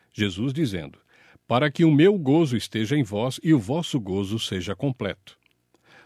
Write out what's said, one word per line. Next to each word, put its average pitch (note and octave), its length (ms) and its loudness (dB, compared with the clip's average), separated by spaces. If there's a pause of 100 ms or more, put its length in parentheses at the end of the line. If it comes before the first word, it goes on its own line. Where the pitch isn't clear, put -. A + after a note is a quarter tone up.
(120)
Jesus G#2 420 -4
dizendo, G2 460 -6 (480)
"Para C#3 240 2
que E3+ 140 2
o D#3+ 60 6
meu F3+ 260 6
gozo C#3+ 400 2
esteja A2 400 -2
em D3 60 2
vós G#2 400 -4
e D#3+ 100 4
o C#3 60 4
vosso C#3 400 -4
gozo G2 400 -4
seja F#2+ 360 -6
completo." - 640 -8 (680)